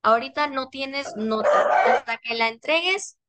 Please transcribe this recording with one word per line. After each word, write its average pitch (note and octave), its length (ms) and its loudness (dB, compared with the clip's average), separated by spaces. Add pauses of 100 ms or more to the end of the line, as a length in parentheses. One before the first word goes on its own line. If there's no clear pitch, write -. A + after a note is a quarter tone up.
ahorita C4+ 440 2
no C4 220 -6
tienes C4+ 480 -8
nota. G#3+ 800 2
Hasta A#3 200 -6
que A#3 160 -8
la A3+ 140 0
entregues. E4 720 -2 (120)